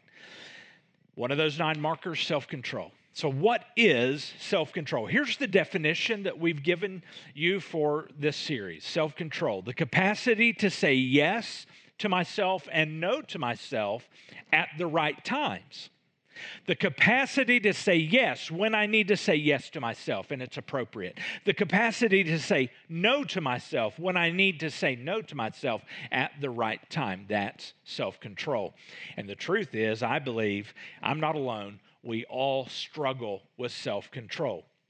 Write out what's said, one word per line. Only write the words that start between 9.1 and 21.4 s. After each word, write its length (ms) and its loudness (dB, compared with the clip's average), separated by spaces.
the 120 -8
capacity 800 2
to 160 2
say 240 4
yes 720 2
to 100 -2
myself 600 0
and 280 0
no 220 0
to 180 -10
myself 720 -2
at 260 2
the 100 -2
right 360 0
times. 640 -6
The 80 2
capacity 840 4
to 120 4
say 220 4
yes 560 2
when 240 0
I 120 2
need 200 4
to 80 4
say 200 2
yes 340 2
to 100 -10
myself 520 -4
and 100 -6
it's 160 -10
appropriate. 600 -8